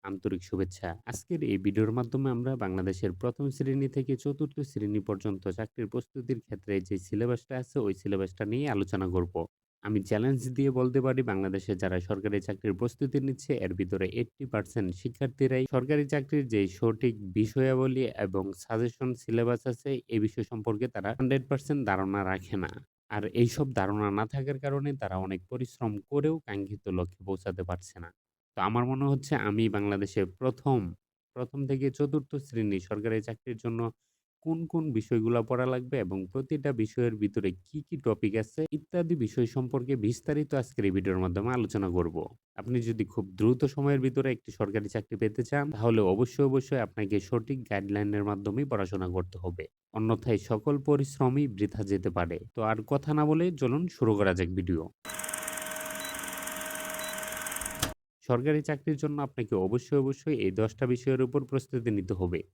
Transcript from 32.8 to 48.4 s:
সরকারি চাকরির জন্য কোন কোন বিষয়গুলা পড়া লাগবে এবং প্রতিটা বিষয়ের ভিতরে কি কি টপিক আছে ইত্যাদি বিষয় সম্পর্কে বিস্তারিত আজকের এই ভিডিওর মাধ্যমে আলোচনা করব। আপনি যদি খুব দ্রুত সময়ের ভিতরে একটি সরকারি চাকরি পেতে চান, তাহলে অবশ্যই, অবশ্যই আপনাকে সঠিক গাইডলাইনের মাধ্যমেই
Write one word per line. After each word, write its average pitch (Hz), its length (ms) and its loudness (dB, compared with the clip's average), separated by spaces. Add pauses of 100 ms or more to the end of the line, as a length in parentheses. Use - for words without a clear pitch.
সরকারি 110 280 0 (100)
চাকরির 117 360 -8
জন্য 113 180 -2 (640)
কোন 165 140 0 (120)
কোন 165 120 0 (140)
বিষয়গুলা 113 520 2
পড়া 127 240 2
লাগবে 127 320 -2
এবং 95 120 -4 (140)
প্রতিটা 139 380 -2 (120)
বিষয়ের 117 400 0
ভিতরে 101 280 2 (180)
কি 156 200 -8
কি - 80 -8 (100)
টপিক 107 280 2 (100)
আছে - 180 -6 (160)
ইত্যাদি 175 380 0 (100)
বিষয় 117 300 2
সম্পর্কে 127 380 0 (120)
বিস্তারিত 147 460 0 (100)
আজকের - 260 -2
এই 95 100 4
ভিডিওর 92 260 2
মাধ্যমে 95 340 0
আলোচনা 101 400 0
করব। 82 200 2 (420)
আপনি 120 180 -2 (120)
যদি 110 140 -2 (100)
খুব 101 120 -2 (140)
দ্রুত 120 220 6 (120)
সময়ের 139 320 2
ভিতরে 135 300 2
একটি - 140 -16 (100)
সরকারি 104 300 0
চাকরি 110 320 -4
পেতে 110 280 0
চান, 143 160 0 (100)
তাহলে 113 260 4 (120)
অবশ্যই, 120 360 2
অবশ্যই 131 360 2
আপনাকে 101 300 -2 (140)
সঠিক 120 280 0 (120)
গাইডলাইনের 101 600 0
মাধ্যমেই 104 420 -2